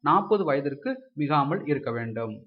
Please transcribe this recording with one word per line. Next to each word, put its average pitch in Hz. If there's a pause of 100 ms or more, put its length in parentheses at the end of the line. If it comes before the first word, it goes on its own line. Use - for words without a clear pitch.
நாற்பது 196
வயதிற்கு 143 (240)
மிகாமல் 147
இருக்க 139
வேண்டும். 113 (120)